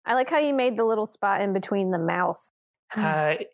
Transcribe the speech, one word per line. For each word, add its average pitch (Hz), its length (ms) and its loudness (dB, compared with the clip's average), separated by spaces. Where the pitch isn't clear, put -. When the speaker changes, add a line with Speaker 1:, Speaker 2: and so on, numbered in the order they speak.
Speaker 1:
I - 80 0
like 262 160 2
how 320 100 2
you 294 140 2
made 247 240 2
the 226 80 2
little 220 200 0
spot 196 360 0
in 202 120 0
between 190 380 0
the 175 80 0
mouth. 170 460 0
<sighs> - 500 -16
Speaker 2:
Uh, 156 400 2